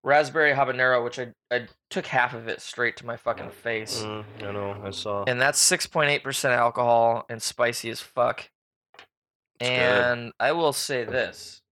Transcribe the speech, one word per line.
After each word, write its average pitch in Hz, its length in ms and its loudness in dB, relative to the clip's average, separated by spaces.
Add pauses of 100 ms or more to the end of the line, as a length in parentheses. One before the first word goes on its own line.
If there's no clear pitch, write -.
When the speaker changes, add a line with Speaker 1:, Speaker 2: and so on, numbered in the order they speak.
Speaker 1:
raspberry 147 500 4
habanero, 127 500 2
which 120 160 -6
I, 123 80 -6 (240)
I 120 160 -2 (220)
took - 180 -4
half 127 260 2
of 113 160 -12
it - 120 -6
straight - 360 -4
to - 80 -18
my 117 100 -8
fucking 113 360 -6
face. 110 500 -6
Speaker 2:
Mm, 107 240 -8 (180)
I 101 80 -8
know, 101 320 -6
I 98 80 -8
saw. 101 340 -4
Speaker 1:
And 123 140 0
that's 139 200 2
six - 280 2
point 151 220 0
eight 143 140 0
percent 135 300 0
alcohol 117 760 4
and 113 120 -8
spicy 117 480 -2
as 107 120 -8
fuck. - 480 -2 (1120)
Speaker 2:
It's 123 80 -2
good. - 0 -
Speaker 1:
And 123 680 2
I 131 120 4
will 160 220 2
say 123 320 -2
this. 113 560 -6 (100)